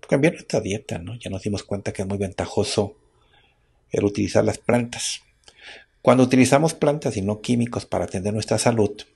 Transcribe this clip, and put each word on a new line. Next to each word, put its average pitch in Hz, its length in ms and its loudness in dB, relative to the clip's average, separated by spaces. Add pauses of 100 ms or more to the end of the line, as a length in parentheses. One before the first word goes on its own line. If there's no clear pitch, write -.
cambiar 143 260 2
nuestra - 260 -4
dieta, 104 380 -6
¿no? 95 200 -12
Ya 104 120 -10
nos 92 120 -8
dimos 101 200 -4
cuenta 101 300 -6
que 104 100 -6
es 95 60 -4
muy 101 100 -4
ventajoso 98 800 -2 (920)
el 107 140 0
utilizar 101 400 0
las 107 140 0
plantas. - 640 -2 (800)
Cuando 127 220 6
utilizamos 135 500 4
plantas 147 420 0
y 98 60 -2
no 104 180 -2
químicos 120 460 -2
para 90 180 -2
atender 101 300 -4
nuestra 110 240 -2
salud 113 320 2 (260)